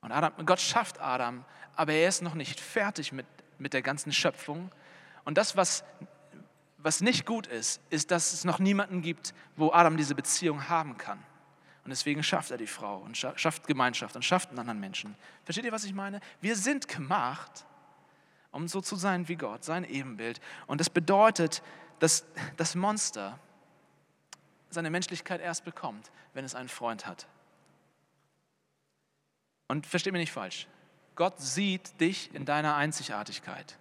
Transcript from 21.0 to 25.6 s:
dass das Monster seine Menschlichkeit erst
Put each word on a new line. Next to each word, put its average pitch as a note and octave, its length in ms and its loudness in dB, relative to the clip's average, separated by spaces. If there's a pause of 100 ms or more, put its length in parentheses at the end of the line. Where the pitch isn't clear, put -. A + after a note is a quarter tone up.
dass - 260 6 (320)
das - 180 -2
Monster F3 640 -2 (1300)
seine E3 180 -4
Menschlichkeit F3 540 -4
erst E3+ 240 -6